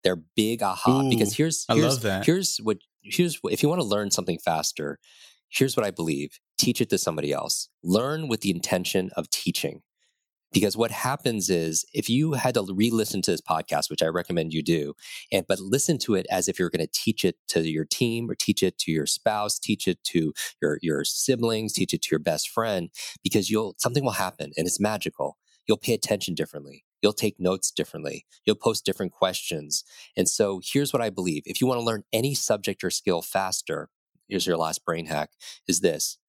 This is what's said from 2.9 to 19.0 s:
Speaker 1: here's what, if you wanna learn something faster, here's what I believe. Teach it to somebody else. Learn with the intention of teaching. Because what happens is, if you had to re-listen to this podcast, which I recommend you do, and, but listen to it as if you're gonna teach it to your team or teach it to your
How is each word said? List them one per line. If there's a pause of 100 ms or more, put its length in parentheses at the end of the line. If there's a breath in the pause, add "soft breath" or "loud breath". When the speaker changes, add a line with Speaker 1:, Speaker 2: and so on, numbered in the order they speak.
Speaker 1:
here's
what,
if
you
wanna
learn
something
faster, (520 loud breath)
here's
what
I
believe. (160)
Teach
it
to
somebody
else. (140)
Learn
with
the
intention
of
teaching. (720)
Because
what
happens
is,
if
you
had
to
re-listen
to
this
podcast,
which
I
recommend
you
do, (380 loud breath)
and,
but
listen
to
it
as
if
you're
gonna
teach
it (140)
to
your
team
or
teach
it
to
your